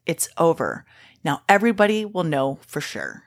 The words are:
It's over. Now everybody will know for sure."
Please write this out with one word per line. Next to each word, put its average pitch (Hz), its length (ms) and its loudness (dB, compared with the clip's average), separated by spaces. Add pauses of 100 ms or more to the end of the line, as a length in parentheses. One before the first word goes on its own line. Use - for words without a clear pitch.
It's - 320 -4
over. 156 480 0 (400)
Now 151 240 -2
everybody 208 560 4
will 196 200 -4
know 139 420 -2
for 147 160 -8
sure." - 440 -10